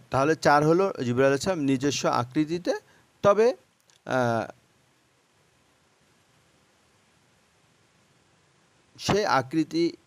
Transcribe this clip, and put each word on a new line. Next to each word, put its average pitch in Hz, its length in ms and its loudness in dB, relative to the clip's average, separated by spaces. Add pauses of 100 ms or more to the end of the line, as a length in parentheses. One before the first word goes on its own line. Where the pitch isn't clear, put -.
তাহলে 143 260 0
চার 147 320 4
হলো 180 260 2
জিব্রাইল 123 320 0
আলাইহিস 139 160 2
সালাম 185 180 -4
নিজস্ব 135 500 -2
আকৃতিতে, 156 720 -4 (420)
তবে, 220 340 2 (500)
আহ, 117 460 -2 (4000)
সে 202 280 -2
আকৃতি, 151 680 -2 (140)